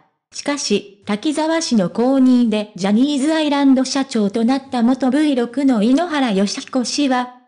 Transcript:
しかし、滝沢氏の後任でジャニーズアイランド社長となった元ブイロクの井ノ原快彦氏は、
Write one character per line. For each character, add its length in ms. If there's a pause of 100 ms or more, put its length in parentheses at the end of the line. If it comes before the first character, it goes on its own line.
(340)
し 80
か 160
し、 480
滝 260
沢 300
氏 140
の 140
後 280
任 320
で 240
ジ 140
ャ 20
ニ 260
ー 80
ズ 80
ア 80
イ 100
ラ 140
ン 120
ド 80
社 200
長 260
と 140
な 120
っ 120
た 140
元 300
ブ 120
イ 120
ロ 100
ク 180
の 200
井 100
ノ 140
原 260
快 100
彦 400
氏 240
は、 280 (120)